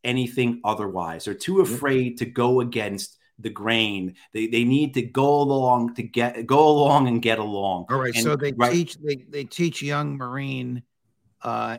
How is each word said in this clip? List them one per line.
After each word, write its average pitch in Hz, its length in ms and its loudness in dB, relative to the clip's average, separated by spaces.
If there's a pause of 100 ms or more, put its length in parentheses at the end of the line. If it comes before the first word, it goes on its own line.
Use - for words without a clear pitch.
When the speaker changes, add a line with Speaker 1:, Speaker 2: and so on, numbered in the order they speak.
Speaker 1:
anything 123 600 0
otherwise. 92 640 -4
They're 101 80 -6
too 185 260 -2
Speaker 2:
Yep. 185 100 6
Speaker 1:
afraid 127 500 0
to 120 80 -4
go 123 340 2
against 107 560 -4 (220)
the 110 100 -10
grain. 104 680 -2 (180)
They, 110 120 -2
they 117 180 0
need 135 300 2
to 127 80 0
go 139 380 2
along 127 540 2
to 117 80 -6
get, 117 440 -2
go 147 220 6
along 143 400 6
and 117 140 0
get 113 160 2
along. 98 500 -4
Speaker 2:
All 131 100 -2
right. 123 160 -2
Speaker 1:
And, 117 80 0
Speaker 2:
So 147 140 0
they 143 160 -4
Speaker 1:
right. 120 180 2
Speaker 2:
teach, 165 280 -2
they, 147 280 -6
they 143 180 -8
teach - 360 -4
young 143 380 -4
Marine, 127 640 -8 (580)
uh, 117 380 -6